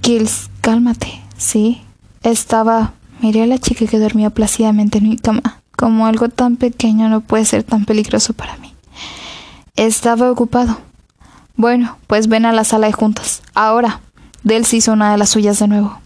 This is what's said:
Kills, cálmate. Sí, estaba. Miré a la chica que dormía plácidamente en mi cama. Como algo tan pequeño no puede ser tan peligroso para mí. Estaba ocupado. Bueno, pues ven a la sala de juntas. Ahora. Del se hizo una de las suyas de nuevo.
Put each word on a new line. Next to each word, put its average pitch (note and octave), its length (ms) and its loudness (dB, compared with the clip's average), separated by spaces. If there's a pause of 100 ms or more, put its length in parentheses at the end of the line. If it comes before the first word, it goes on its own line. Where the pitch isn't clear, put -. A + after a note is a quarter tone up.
Kills, A3+ 480 -2 (100)
cálmate. A#3 600 -2 (160)
Sí, A3 440 -2 (420)
estaba. A3+ 720 0 (280)
Miré A3 220 2
a A3+ 40 2
la B3+ 100 2
chica A#3+ 280 -2
que A3 140 0
dormía G#3+ 320 0
plácidamente G#3+ 680 0
en G#3+ 120 2
mi A3 80 0
cama. - 440 -2 (160)
Como A3 300 2
algo A3+ 200 0
tan A#3+ 300 0
pequeño A3+ 500 0
no A3 140 2
puede A3 240 0
ser A3 180 -2
tan G#3 220 0
peligroso G#3+ 480 -2
para - 240 -12
mí. - 160 -20 (1040)
Estaba A3+ 520 0
ocupado. A#3+ 480 0 (800)
Bueno, A#3+ 400 0 (120)
pues G#3+ 200 2
ven A3+ 180 2
a A3+ 60 2
la A3 140 2
sala A3 220 2
de G#3+ 60 0
juntas. - 500 -2 (100)
Ahora. A3 480 0 (420)
Del A3+ 220 2
se A3+ 120 0
hizo A3+ 140 2
una G#3+ 200 2
de G#3 60 2
las G#3 120 2
suyas G#3 300 2
de G#3 100 2
nuevo. G#3 360 0